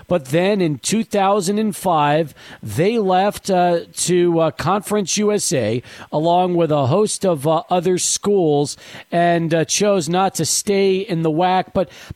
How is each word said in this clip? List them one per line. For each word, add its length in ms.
but 160
then 340
in 200
two 260
thousand 540
and 140
five, 600
they 380
left, 500
uh, 440
to, 440
uh, 140
Conference 640
U 160
S 220
A 280
along 440
with 180
a 140
host 380
of, 220
uh, 220
other 280
schools 800
and, 400
uh, 100
chose 460
not 260
to 100
stay 520
in 240
the 80
wac. 420
But 200